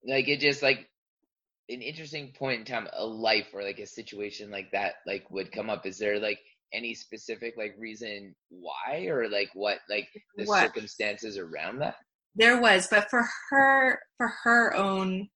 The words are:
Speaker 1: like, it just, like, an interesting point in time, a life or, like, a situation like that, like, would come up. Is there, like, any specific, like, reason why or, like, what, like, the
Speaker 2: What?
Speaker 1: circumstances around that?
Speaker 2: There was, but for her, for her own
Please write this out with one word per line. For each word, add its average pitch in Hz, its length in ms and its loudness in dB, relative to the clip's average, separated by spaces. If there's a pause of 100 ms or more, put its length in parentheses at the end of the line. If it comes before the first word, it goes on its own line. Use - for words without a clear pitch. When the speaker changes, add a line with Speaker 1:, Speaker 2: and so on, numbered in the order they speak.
Speaker 1:
like, 135 200 2
it 143 120 2
just, 143 240 2
like, 139 240 2 (800)
an 123 120 -10
interesting 143 560 -12
point 131 220 -2
in 110 60 -14
time, 113 280 -6
a 107 120 -6
life 110 480 2
or, 98 100 -8
like, 98 160 -6
a 104 60 -10
situation 104 640 -12
like 98 220 -10
that, 98 240 -2 (100)
like, 95 240 -6
would 95 220 -6
come 110 180 -6
up. 101 160 -4
Is 95 120 -8
there, 104 220 0
like, 104 200 -4 (340)
any 117 200 -8
specific, 110 640 -12
like, 107 200 -8
reason 107 560 -12 (160)
why 90 580 -8
or, 127 220 0
like, 101 240 0
what, 98 260 -2 (100)
like, 104 180 -4 (300)
the 208 80 -4
Speaker 2:
What? 202 160 4
Speaker 1:
circumstances 104 760 -4
around 85 420 -8
that? - 160 -4 (400)
Speaker 2:
There 240 260 6
was, 196 260 6
but 208 220 4
for 233 180 2 (240)
her, 269 480 6 (180)
for 233 100 0 (160)
her 233 320 6
own 190 600 0